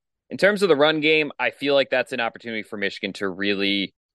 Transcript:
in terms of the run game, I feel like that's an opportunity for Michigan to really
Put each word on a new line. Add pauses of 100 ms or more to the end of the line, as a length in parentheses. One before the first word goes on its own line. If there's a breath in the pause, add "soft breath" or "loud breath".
(300)
in
terms
of
the
run
game,
I
feel
like
that's
an
opportunity
for
Michigan
to
really (200)